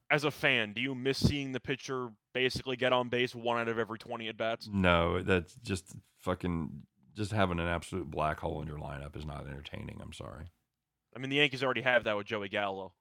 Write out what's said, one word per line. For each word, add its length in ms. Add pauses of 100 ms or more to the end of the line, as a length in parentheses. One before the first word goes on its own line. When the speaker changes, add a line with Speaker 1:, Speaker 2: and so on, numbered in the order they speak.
Speaker 1:
As 140
a 80
fan, 420
do 80
you 140
miss 240
seeing 320
the 80
pitcher 500 (240)
basically 420
get 160
on 160
base 280
one 240
out 80
of 100
every 220
twenty 300
at-bats? 440
Speaker 2:
No, 480
that's 400
just 320 (280)
fucking, 500 (440)
just 160
having 280
an 80
absolute 420
black 300
hole 240
in 40
your 120
lineup 360
is 120
not 200
entertaining. 540
I'm 120
sorry. 380 (600)
Speaker 1:
I 60
mean, 100
the 80
Yankees 240
already 200
have 240
that 100
with 100
Joey 220
Gallo, 540